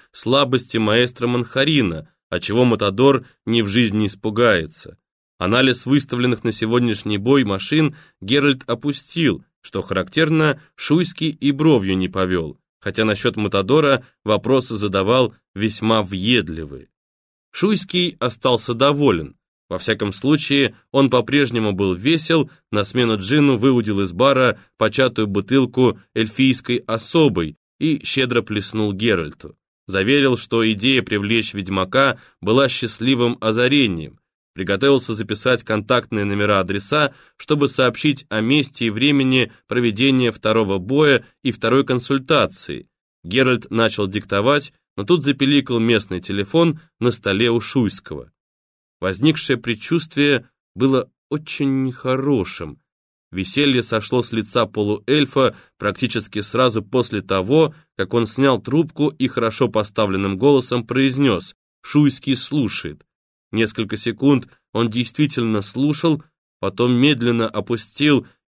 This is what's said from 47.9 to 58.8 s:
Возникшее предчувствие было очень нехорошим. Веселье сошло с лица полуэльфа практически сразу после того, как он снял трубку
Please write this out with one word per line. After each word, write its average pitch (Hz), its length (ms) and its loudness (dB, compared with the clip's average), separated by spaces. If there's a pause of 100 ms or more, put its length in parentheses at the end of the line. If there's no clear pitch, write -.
Возникшее 123 560 0
предчувствие 143 920 -2 (260)
было 131 360 0 (200)
очень 139 520 -4
нехорошим. 127 1000 -4 (500)
Веселье 123 520 -2
сошло 113 400 -2
с - 80 -6
лица 113 360 -2
полуэльфа 123 920 0 (200)
практически 104 640 -4
сразу 113 420 0
после 110 380 -2
того, 120 540 0 (220)
как 95 180 -4
он 117 120 2
снял 131 360 0
трубку 147 460 0